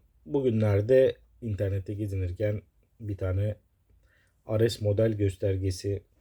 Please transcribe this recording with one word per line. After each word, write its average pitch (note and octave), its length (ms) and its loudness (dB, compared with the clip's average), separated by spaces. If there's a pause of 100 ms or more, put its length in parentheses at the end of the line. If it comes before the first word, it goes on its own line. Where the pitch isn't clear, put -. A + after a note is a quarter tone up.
(260)
bugünlerde A#2+ 920 4 (240)
internette G2+ 520 -4
gezinirken G2 680 -4 (380)
bir G#2 180 -8
tane G2 380 -2 (960)
R A2 200 2
S G#2 160 -6
model A2 280 2
göstergesi F#2+ 880 -2 (180)